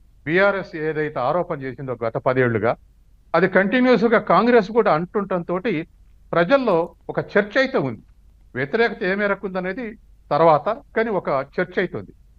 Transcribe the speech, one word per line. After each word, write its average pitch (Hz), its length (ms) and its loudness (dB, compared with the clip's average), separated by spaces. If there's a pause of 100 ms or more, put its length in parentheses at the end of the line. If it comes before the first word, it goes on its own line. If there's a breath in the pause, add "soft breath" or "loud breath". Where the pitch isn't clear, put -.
(240)
బీఆర్ఎస్ 190 500 0
ఏదైతే 151 440 -4
ఆరోపణ 156 420 -2
చేసిందో 131 360 -8 (100)
గత 113 60 -4
పదేళ్లుగా, 127 640 0 (600)
అది 175 120 4
కంటిన్యూస్గా 214 720 2
కాంగ్రెస్ 220 520 4
కూడా 214 200 2
అంటుండటంతో 180 720 -2 (680)
ప్రజల్లో 175 580 2 (200)
ఒక 151 100 -4
చర్చ 202 400 0
అయితే 262 180 0
ఉంది. 131 220 -2 (560)
వ్యతిరేకత 214 480 -2
ఏ 185 120 -2
మేరకు 202 320 -2
ఉందనేది 190 500 -8 (340)
తర్వాత, 156 380 4
కానీ 226 400 -4
ఒక 185 200 -4
చర్చ 151 480 -4
అయితే 180 200 -4
ఉంది. 95 140 -12 (260)